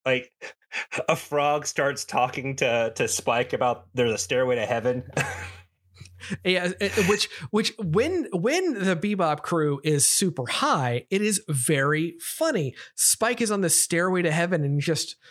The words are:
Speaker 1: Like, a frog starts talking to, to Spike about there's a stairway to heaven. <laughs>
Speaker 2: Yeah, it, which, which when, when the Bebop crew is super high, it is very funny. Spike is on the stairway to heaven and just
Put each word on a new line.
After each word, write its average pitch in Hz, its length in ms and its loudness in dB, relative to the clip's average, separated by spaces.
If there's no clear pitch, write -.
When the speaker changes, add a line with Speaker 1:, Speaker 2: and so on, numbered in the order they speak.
Speaker 1:
Like, 127 260 0
a 160 80 4
frog 147 500 -2
starts 139 400 -2
talking 131 520 -2
to, 117 380 2
to 117 120 0
Spike - 460 0
about 123 400 0
there's 120 180 2
a 104 60 -2
stairway 127 380 0
to 110 100 0
heaven. 123 380 0
<laughs> - 80 0
Speaker 2:
Yeah, 180 280 2
it, 196 260 2
which, 208 180 2
which 214 260 0
when, 247 560 0
when 285 400 0
the 185 120 2
Bebop 165 480 0
crew 151 400 0
is 147 260 4
super 147 380 0
high, 131 640 0
it 196 100 2
is 208 260 0
very 151 720 0
funny. 262 540 -2
Spike - 460 2
is 214 100 2
on 202 100 0
the 170 80 2
stairway 175 540 2
to 160 80 2
heaven 170 320 0
and 143 180 0
just - 360 -2